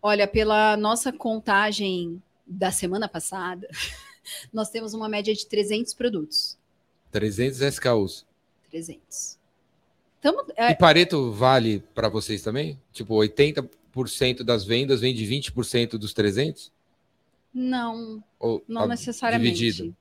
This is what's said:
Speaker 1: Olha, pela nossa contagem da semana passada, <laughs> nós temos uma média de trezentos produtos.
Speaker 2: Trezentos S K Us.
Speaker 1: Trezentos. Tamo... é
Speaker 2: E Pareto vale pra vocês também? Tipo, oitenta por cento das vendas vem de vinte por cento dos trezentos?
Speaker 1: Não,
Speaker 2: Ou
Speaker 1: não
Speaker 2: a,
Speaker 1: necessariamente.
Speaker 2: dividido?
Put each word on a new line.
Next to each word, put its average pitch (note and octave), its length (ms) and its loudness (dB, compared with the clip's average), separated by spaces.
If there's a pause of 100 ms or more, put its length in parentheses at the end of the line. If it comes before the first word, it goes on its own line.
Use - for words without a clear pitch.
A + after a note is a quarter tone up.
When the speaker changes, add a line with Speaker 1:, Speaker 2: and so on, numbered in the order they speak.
Speaker 1:
Olha, G#3 260 4
pela G#3+ 500 4
nossa A3+ 360 0
contagem G3+ 1080 -2 (240)
da F#3 260 -2
semana F#3+ 360 -4
passada, F3+ 600 -8 (440)
<laughs> - 400 -16
nós G#3+ 180 -4
temos A3+ 240 -8
uma A3 140 -6
média G#3 260 -2
de G#3 120 -4
trezentos G#3+ 480 -2
produtos. F#3+ 640 -2 (540)
Speaker 2:
Trezentos A2 500 0
S C#3 180 0
K B2 160 4
Us. G2 300 -2 (440)
Speaker 1:
Trezentos. - 680 -12 (840)
Tamo... G#4 260 0 (100)
é A#3 160 4
Speaker 2:
E A#3 40 4
Pareto D#3+ 560 6
vale A2+ 520 4 (100)
pra A2 160 0
vocês G#2 320 -4
também? C#3 380 -6 (120)
Tipo, A2+ 240 -8
oitenta B2 520 4 (240)
por B2+ 180 -4
cento B2+ 340 0
das A2+ 200 2
vendas A#2+ 380 2
vem B2+ 120 0
de A2+ 120 -4
vinte C3+ 260 -4
por A#2+ 140 -4
cento A#2 340 0
dos G#2 140 -8
trezentos? G#2+ 580 0 (840)
Speaker 1:
Não, A#3 680 -6 (160)
Speaker 2:
Ou - 280 -2
Speaker 1:
não A3+ 160 -2
Speaker 2:
a, A3+ 40 2
Speaker 1:
necessariamente. A#3 680 0
Speaker 2:
dividido? G2 460 -2